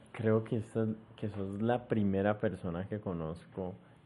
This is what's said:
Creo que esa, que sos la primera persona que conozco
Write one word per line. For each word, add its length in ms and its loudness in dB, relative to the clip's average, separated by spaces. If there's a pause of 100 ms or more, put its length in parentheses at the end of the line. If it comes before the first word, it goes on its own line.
(120)
Creo 320 4
que 140 0
esa, 280 0 (300)
que 120 -4
sos 320 -4
la 280 2
primera 500 4
persona 480 -2
que 140 -6
conozco 760 -6 (320)